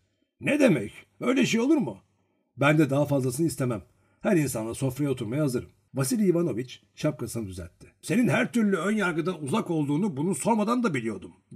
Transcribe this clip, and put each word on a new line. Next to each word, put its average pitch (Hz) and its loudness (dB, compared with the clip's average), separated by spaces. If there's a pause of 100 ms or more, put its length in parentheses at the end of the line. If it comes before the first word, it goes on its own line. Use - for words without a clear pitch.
(400)
"Ne 285 2
demek? 147 4 (280)
Öyle 247 2
şey 226 2
olur 285 2
mu?" 139 -2 (580)
"Ben 147 4
de 147 4
daha 143 0
fazlasını 139 0
istemem. 123 -4 (380)
Her 214 2
insanla 117 -2
sofraya 135 -2
oturmaya 123 -4
hazırım." 123 -2 (240)
Vasily 196 0
Ivanovich 143 0 (200)
şapkasını 117 -4
düzeltti. 92 -14 (160)
"Senin 202 2
her 233 0
türlü 208 2
ön 196 0
yargıdan 170 -2
uzak 165 -2
olduğunu 156 -2
bunu 175 -2
sormadan 226 0
da 196 0
biliyordum," 104 -6 (240)